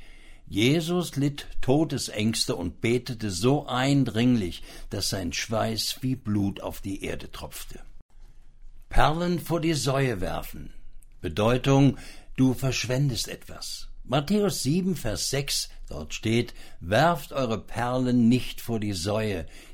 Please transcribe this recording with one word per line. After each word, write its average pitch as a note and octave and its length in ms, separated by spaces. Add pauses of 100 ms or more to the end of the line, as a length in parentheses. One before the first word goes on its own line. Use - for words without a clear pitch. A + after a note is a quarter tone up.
(480)
Jesus D#3 680
litt C#3+ 320 (140)
Todesängste B2+ 920
und F2 260
betete A#2 500
so A#2+ 360
eindringlich, B2 960 (260)
dass G#2 200
sein F2+ 220
Schweiß A2 720
wie B2+ 140
Blut G2+ 440
auf F2+ 220
die F#2+ 220
Erde D#2+ 280
tropfte. - 480 (1120)
Perlen E3 500
vor D#3 220
die D#3+ 140
Säue C3+ 440
werfen. D#2+ 540 (480)
Bedeutung, B2 760 (380)
du C3 180
verschwendest B2+ 720
etwas. - 580 (180)
Matthäus F#3+ 600
sieben, F3+ 320
Vers - 340
sechs, - 400 (180)
dort D2+ 280
steht: A#2 400 (240)
"Werft C3 520
eure A#2 300
Perlen B2 680
nicht A#2+ 320
vor A2+ 200
die G#2 140
Säue, G2+ 520 (280)